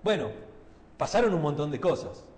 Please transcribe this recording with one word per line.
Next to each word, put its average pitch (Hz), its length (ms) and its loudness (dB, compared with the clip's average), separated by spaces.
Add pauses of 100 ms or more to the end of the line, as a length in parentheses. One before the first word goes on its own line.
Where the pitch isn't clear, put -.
Bueno, 156 260 2 (640)
pasaron 208 380 2
un 160 80 2
montón 147 280 0
de 139 100 -4
cosas. - 440 0 (140)